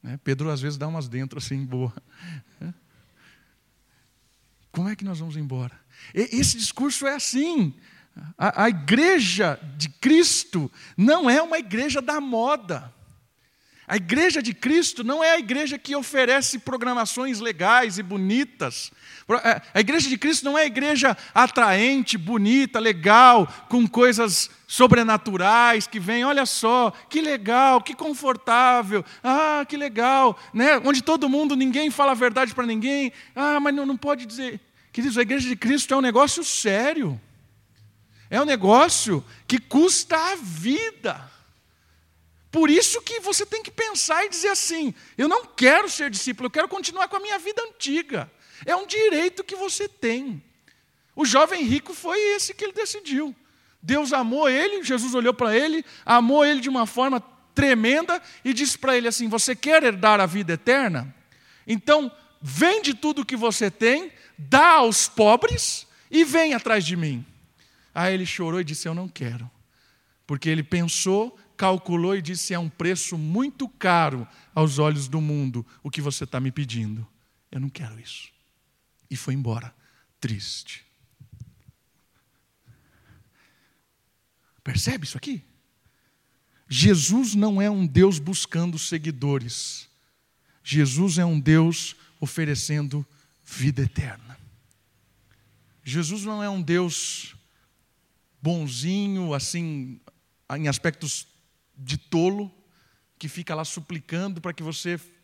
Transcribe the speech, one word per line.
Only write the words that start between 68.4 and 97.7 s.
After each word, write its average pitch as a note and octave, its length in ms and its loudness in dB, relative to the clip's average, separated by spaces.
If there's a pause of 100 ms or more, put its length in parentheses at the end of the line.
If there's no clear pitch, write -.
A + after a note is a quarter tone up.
e F3+ 40 -4
disse: D3+ 220 -10
"Eu E3 80 -6
não F3+ 140 -8
quero." A#2+ 420 -10 (760)
Porque D3 240 -4
ele D#3+ 120 0
pensou, F#3 760 -2 (180)
calculou F#3 600 0
e G3 40 -4
disse: E3+ 340 -8
"É F3 40 -4
um E3+ 100 -6
preço F3 480 -4
muito G#3 520 -4
caro D#3 580 0 (260)
aos D3+ 280 0
olhos D3+ 260 0
do D3+ 140 -6
mundo C#3+ 440 -4 (160)
o C#3+ 100 -12
que D3+ 100 -10
você C#3+ 260 -8
tá C3+ 140 -6
me C3 100 -2
pedindo. A2+ 560 -8 (460)
Eu C3 80 -8
não C#3 80 -6
quero A2+ 320 -14
isso." - 320 -18 (760)
E - 60 -10
foi C3 200 -6
embora, A#2+ 380 -6 (460)
triste. - 640 -10 (3750)
Percebe G#3 400 -4
isso - 120 -12
aqui? A#3+ 280 -10 (1200)
Jesus F#3+ 640 2
não G3+ 260 0
é G#3 100 0
um G3 160 0
Deus F3 320 4
buscando E3+ 580 -6
seguidores. C#3+ 1120 -6 (760)
Jesus D3+ 540 0
é F3+ 60 0
um E3 140 0
Deus D#3+ 560 2 (240)
oferecendo D3 880 -4 (380)
vida C3 380 -4
eterna. - 540 -6 (1500)
Jesus E3 400 -6
não G#3+ 180 -8
é G3+ 60 -6
um F#3+ 140 -6
Deus E3+ 720 -4 (1040)